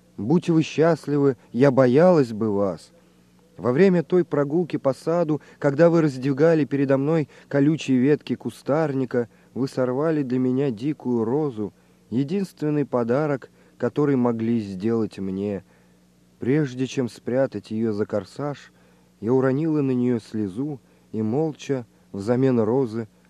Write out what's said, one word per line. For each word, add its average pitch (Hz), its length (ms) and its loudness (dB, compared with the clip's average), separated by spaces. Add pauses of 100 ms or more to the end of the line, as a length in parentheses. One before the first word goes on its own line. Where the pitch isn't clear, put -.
(180)
Будь 143 340 0
вы 160 100 4
счастливы, 147 720 0 (160)
я 135 200 4
боялась 135 600 6
бы 110 220 -2
вас. 98 380 -2 (640)
Во 104 140 -2
время 175 320 4
той 180 200 0
прогулки 147 540 -2
по 135 160 0
саду, 160 480 -2 (160)
когда 147 320 4
вы 165 120 4
раздвигали 143 640 2
передо 139 320 2
мной 147 300 0 (200)
колючие 143 500 2
ветки 131 380 2
кустарника, 131 960 -4 (260)
вы 131 120 -4
сорвали 135 540 -2
для 127 160 -4
меня 127 320 0
дикую 123 540 -4
розу, 113 500 -4 (380)
единственный 147 760 -4
подарок, 123 640 -2 (280)
который 143 380 0
могли 117 440 0
сделать 104 580 -4
мне. 98 460 -6 (720)
Прежде 131 480 -2
чем 123 240 -4
спрятать 120 640 -4
ее 110 200 -2
за 104 140 -2
корсаж, 135 680 -8 (500)
я 110 120 -2
уронила 139 480 0
на 135 100 -2
нее 123 280 0
слезу 110 600 -8 (320)
и 110 120 -4
молча, 135 640 -4 (240)
взамен 120 480 0
розы, 113 480 -2 (220)